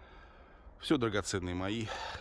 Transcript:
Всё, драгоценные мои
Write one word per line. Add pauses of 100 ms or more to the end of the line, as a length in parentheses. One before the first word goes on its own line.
(800)
Всё,
драгоценные
мои (340)